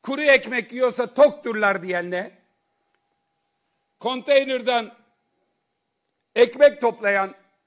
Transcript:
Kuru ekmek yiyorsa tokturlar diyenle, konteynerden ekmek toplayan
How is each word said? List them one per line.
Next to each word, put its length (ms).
Kuru 200
ekmek 500
yiyorsa 420
tokturlar 680
diyenle, 560
konteynerden 960
ekmek 460
toplayan 540